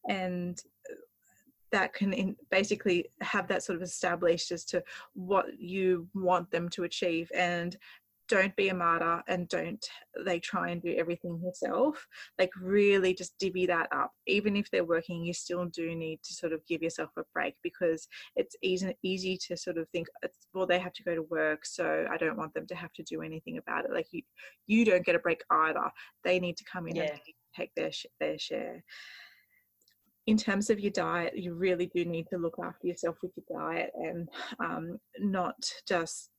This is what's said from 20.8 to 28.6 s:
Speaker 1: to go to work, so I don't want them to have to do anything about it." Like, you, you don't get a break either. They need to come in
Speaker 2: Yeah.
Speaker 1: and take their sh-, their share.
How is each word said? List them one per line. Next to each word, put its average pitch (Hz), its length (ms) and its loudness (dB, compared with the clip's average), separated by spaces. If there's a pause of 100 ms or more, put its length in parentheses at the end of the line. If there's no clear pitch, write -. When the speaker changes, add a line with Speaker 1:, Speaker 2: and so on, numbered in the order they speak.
Speaker 1:
to - 100 -14
go 170 140 -2
to 165 60 -2
work, 156 440 0
so 160 420 0
I - 100 -2
don't 156 180 0
want 151 180 -6
them 160 140 -6
to 175 80 -6
have 170 160 -10
to 170 100 -16
do 160 200 -8
anything 160 360 -8
about - 260 -4
it." - 80 -2
Like, - 200 -2
you, 170 100 -8 (460)
you 226 160 6
don't 180 200 6
get 170 120 4
a - 20 4
break 170 320 0
either. 156 400 4 (320)
They 180 160 4
need 175 200 -2
to - 140 -16
come 175 140 -6
in 165 80 -6
Speaker 2:
Yeah. 156 160 0
Speaker 1:
and 147 100 -10 (360)
take - 180 -6
their 160 160 -2
sh-, - 160 -10 (140)
their 156 180 -2
share. 170 460 -6 (1400)